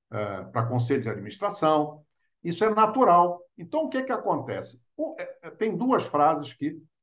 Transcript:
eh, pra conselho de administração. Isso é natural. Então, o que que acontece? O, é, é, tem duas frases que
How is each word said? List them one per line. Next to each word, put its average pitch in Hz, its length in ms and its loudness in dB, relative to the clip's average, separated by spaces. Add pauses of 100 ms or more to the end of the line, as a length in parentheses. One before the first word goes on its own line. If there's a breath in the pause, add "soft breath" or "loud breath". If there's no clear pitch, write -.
(120)
eh, 104 300 -6 (100)
pra 117 140 0
conselho 123 380 0
de 110 60 -4
administração. 151 920 -2 (420)
Isso 170 200 -2
é 214 100 4
natural. 208 680 4 (140)
Então, 294 280 -4
o 269 60 -6
que 262 120 -4
que 262 100 -6
acontece? 139 680 -4 (160)
O, - 220 -6
é, - 240 -12
é, 160 80 -14
tem 214 260 -2
duas 254 260 0
frases 147 480 2
que - 300 -8 (220)